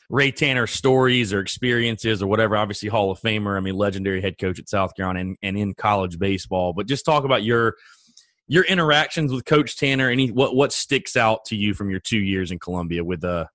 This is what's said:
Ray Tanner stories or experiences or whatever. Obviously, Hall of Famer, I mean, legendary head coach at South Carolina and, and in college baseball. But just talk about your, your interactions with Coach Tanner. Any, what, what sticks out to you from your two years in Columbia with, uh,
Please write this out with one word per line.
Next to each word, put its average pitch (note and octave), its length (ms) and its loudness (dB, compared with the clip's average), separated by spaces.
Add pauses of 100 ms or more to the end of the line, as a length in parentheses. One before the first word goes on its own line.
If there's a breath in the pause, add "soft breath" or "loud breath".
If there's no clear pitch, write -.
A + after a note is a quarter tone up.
Ray C#3+ 220 2
Tanner C3 380 0
stories B2+ 640 2
or G2+ 80 0
experiences A2+ 840 -2
or G2 60 0
whatever. G#2+ 280 2
Obviously, G#2 320 -2
Hall G2+ 220 0
of F#2 100 -6
Famer, G#2 360 -2
I F#2+ 40 -2
mean, F#2+ 140 -4
legendary F#2+ 460 -2
head F#2+ 180 -4
coach F#2 220 -4
at - 80 -18
South F#2+ 260 -2
Carolina F#2 260 -4
and, F#2 220 -6
and G2 160 -4
in G2+ 160 -2
college F#2+ 440 0
baseball. F#2 560 -2
But G2+ 120 -6
just C3 180 -4
talk D3 200 2
about C3 180 2
your, A#2 320 2 (720 soft breath)
your D#3+ 180 4
interactions D#3 680 2
with B2+ 120 -6
Coach D3+ 320 2
Tanner. C3+ 320 2
Any, B2+ 220 2
what, B2 240 2
what C3+ 180 4
sticks - 440 -2
out A2 300 2
to A2+ 100 -6
you G#2 180 0
from G2 160 -6
your F#2+ 80 -4
two G#2+ 220 -2
years F#2+ 320 -2
in F2 80 -8
Columbia E2+ 420 -4
with, E2+ 220 -4
uh, F2 300 -2